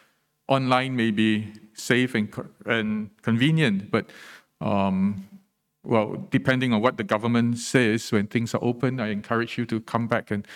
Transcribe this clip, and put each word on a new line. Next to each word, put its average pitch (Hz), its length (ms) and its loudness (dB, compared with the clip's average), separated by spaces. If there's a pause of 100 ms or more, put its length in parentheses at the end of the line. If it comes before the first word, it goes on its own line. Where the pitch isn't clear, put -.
(480)
Online 131 480 2
may 113 160 2
be 107 420 0 (220)
safe 127 400 2
and 107 160 -2
co-, - 160 -12 (180)
and 107 460 -2 (100)
convenient, 120 680 2
but, 107 180 -2 (520)
um, 98 680 0 (560)
well, 107 480 -2
depending 127 420 2
on 107 80 2
what 123 160 2
the 113 60 -6
government 117 560 0
says 117 520 2
when 101 140 2
things 117 300 -4
are - 80 -2
open, 123 360 -2
I 107 120 -4
encourage 117 480 -4
you 117 80 -4
to 110 140 -2
come 117 260 -4
back - 240 -2
and 101 240 -4